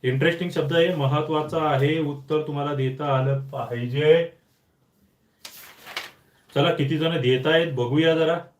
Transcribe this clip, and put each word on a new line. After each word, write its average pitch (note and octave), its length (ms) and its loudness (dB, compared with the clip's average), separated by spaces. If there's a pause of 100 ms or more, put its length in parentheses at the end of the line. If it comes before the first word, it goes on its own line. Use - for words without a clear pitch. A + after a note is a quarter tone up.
इंटरेस्टिंग E3 480 0
शब्द D3 220 -2
आहे, E3+ 220 4
महत्वाचा D3+ 680 -2
आहे, D3+ 360 2
उत्तर D3+ 480 -2
तुम्हाला C#3+ 280 -4
देता C3+ 440 -2
आलं C3+ 300 -2
पाहिजे. C3+ 840 0 (2250)
चला, D3+ 200 2
किती D3 240 -2
जण E3 220 0
देतायत D3 520 2
बघूया C#3+ 420 2
जरा. D#3+ 240 2 (220)